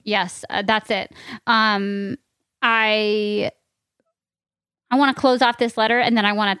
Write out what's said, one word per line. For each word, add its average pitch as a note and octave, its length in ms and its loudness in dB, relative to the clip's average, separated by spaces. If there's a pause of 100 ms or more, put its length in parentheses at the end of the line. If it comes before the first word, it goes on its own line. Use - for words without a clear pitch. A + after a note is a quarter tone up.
Yes, G3+ 460 -4
uh, G3+ 140 -4
that's G#3+ 280 -2
it. G3 220 -6 (340)
Um, G3+ 720 0 (440)
I, G#3+ 880 0 (1400)
I B3 60 0
wanna C#4 160 4
close B3+ 280 2
off A#3+ 160 2
this A#3 200 -2
letter, A3+ 220 2
and A#3 180 2
then G#3 80 2
I G#3 80 2
wanna G#3 280 0